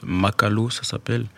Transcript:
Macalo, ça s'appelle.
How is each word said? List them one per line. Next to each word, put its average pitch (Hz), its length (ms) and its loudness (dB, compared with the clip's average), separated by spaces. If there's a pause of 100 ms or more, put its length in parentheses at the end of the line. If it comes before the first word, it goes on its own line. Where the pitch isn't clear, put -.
Macalo, 104 680 2
ça - 140 -6
s'appelle. 117 420 -4 (120)